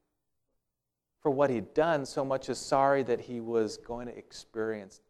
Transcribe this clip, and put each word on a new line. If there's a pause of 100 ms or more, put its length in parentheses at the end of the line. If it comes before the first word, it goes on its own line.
(1200)
for
what
he'd
done
so
much
as
sorry
that
he
was
going
to
experience